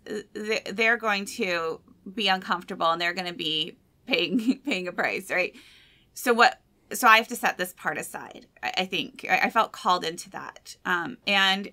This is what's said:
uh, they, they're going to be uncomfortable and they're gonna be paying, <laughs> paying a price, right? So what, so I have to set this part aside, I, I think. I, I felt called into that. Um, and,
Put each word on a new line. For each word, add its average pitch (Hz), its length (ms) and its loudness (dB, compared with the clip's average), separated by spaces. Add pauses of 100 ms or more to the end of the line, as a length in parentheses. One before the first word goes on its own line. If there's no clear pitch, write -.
(100)
uh, 208 100 -4 (140)
they, 214 360 -2
they're 226 260 2
going 208 300 0
to 170 540 -2 (320)
be 202 160 0
uncomfortable 185 600 0
and 170 100 0
they're 175 140 0
gonna 180 180 -4
be 156 440 -4 (300)
paying, 220 560 0
<laughs> - 20 -20
paying 190 240 -4
a - 40 -8
price, 135 380 -4
right? 175 240 -2 (600)
So - 180 0
what, 226 280 4 (320)
so 233 160 4
I 220 80 10
have 220 120 2
to 240 80 -8
set - 200 0
this 180 160 -4
part - 260 -4
aside, - 480 -10 (160)
I, - 140 -2
I 185 80 0
think. - 440 -6
I, 180 160 4
I 233 60 0
felt - 220 2
called 180 320 2
into 170 260 -6
that. - 540 -14
Um, 175 320 -2 (100)
and, 196 460 4